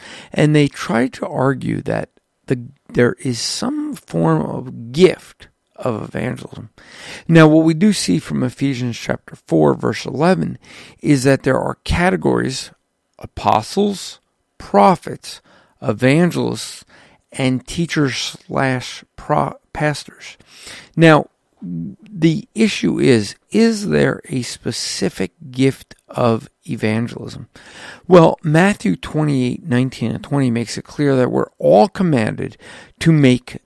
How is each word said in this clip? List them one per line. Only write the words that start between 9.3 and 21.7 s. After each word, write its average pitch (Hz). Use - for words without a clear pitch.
four, 156
verse -
eleven, 156
is 139
that 135
there 131
are -
categories, 139
apostles, -
prophets, -
evangelists, 127
and 131
teachers -
slash 131
pro-, 147
pastors. -
Now, 160
the 175